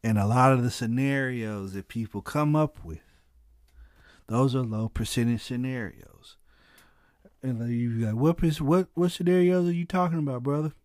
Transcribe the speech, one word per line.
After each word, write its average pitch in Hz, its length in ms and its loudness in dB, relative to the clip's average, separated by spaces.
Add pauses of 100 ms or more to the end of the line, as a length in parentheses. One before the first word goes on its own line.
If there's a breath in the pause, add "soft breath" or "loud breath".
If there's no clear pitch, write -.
And 110 160 2
a 101 80 2
lot 127 260 6
of 127 100 2
the 117 60 0
scenarios 120 1040 -2
that 98 140 -10
people 110 340 -6
come 151 340 0
up 151 280 0
with, 80 160 -12 (1300 soft breath)
those 123 260 2
are 131 80 0
low 110 280 -2
percentage 117 520 -2
scenarios. 123 960 -8 (1040 soft breath)
And 123 180 -4
then 120 120 -4
you 120 180 -2 (160)
like, 110 100 0
"What 156 220 2
perc-, 160 240 0
what, 175 320 2
what 175 180 0
scenarios 180 560 2
are 175 60 0
you 170 120 -2
talking 175 340 0
about, 135 240 -4
brother?" 147 300 -2 (120)